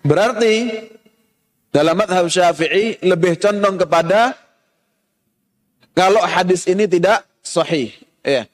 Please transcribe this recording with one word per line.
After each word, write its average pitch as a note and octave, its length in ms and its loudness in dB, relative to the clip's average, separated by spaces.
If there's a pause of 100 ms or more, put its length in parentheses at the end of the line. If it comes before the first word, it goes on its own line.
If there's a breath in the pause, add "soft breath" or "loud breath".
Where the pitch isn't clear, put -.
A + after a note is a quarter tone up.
Berarti A3 800 0 (880)
dalam D#3+ 240 2
madhab F3+ 320 0
Syafi'i F3 720 0
lebih F3 400 0
condong G3+ 320 0
kepada F3 640 0 (1600)
kalau F#3+ 240 4
hadis F3+ 480 0
ini G3+ 160 0
tidak F3+ 400 0 (160)
sahih. D#3 480 -4 (320)
Ya. B2+ 320 -2